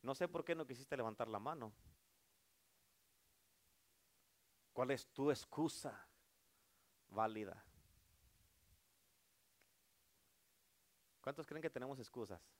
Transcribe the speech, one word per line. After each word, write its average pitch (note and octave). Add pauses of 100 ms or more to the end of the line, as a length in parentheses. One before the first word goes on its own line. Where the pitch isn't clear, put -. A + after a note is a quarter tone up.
No C3
sé F3
por E3+
qué E3
no D#3+
quisiste C3
levantar A2+
la A2
mano. A#2+ (3000)
¿Cuál B2+
es -
tu C#3
excusa - (1000)
válida? G#2+ (3500)
¿Cuántos C#3+
creen D3+
que D#3
tenemos C3
excusas? G2+ (180)